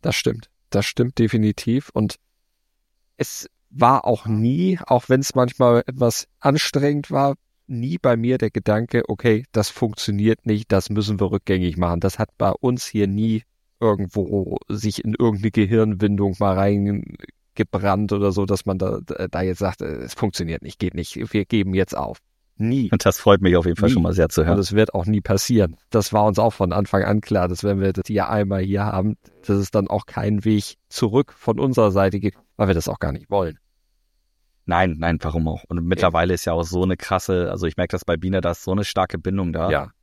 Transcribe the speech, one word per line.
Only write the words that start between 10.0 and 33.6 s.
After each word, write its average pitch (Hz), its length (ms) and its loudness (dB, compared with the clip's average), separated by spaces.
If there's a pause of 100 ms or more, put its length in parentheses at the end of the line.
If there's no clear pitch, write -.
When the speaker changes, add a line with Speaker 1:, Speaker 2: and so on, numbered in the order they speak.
Speaker 1:
nicht, 107 260 -2
das 98 180 2
müssen 104 300 -2
wir 95 120 0
rückgängig 90 460 -2
machen. 87 240 -2
Das 95 180 -2
hat 110 180 -2
bei 101 140 0
uns 127 340 -2
hier 101 220 0
nie 110 360 0 (360)
irgendwo 98 880 -2
sich 107 360 -4
in 110 140 -2
irgendeine 107 340 0
Gehirnwindung 101 880 2
mal 98 160 2
reingebrannt 101 1600 -2
oder 101 180 2
so, 98 140 0
dass 98 200 -2
man 95 120 -2
da, 98 240 -2
da - 400 -6
jetzt 92 180 -4
sagt, 92 220 -4
äh, 76 140 -8
es 62 180 -12
funktioniert 85 480 -6
nicht, - 180 -18
geht 95 140 -4
nicht, - 400 -8
wir 101 120 0
geben 98 280 0
jetzt 95 240 -2
auf. - 220 -8 (380)
Nie. 117 340 0
Speaker 2:
Und 127 140 0
das 98 140 4
freut 101 220 6
mich 90 140 4
auf 85 100 2
jeden 85 120 -2
Fall 90 120 6
Speaker 1:
Nie. - 40 4
Speaker 2:
schon 82 100 4
mal 87 100 0
sehr 85 160 2
zu 80 160 2
hören. 85 100 4
Speaker 1:
Und 101 40 2
es 98 140 -2
wird 107 200 4
auch 87 140 -2
nie 104 140 2
passieren. 101 560 2 (120)
Das 107 240 0
war 107 120 4
uns 101 120 2
auch 110 140 4
von 87 220 -2
Anfang 98 300 2
an 104 180 2
klar, 92 260 0
dass 90 160 -6
wenn 101 160 0
wir 95 120 2
das 92 120 -4
Tier 101 260 -2
einmal 98 320 0
hier 98 240 0
haben, 101 320 -2 (240)
dass 101 160 0
es 98 140 -2
dann 101 160 0
auch - 180 -4
keinen 104 400 -4
Weg 107 300 0 (140)
zurück 120 460 0
von - 240 -2
unserer 120 320 2
Seite 98 280 2
gibt, 98 180 -4 (200)
weil 104 100 0
wir 92 80 2
das 80 120 -2
auch - 120 -8
gar 76 140 -4
nicht - 180 -10
wollen. 87 260 -2 (1080)